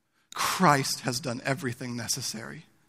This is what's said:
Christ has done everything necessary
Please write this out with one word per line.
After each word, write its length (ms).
Christ 640
has 200
done 240
everything 540
necessary 680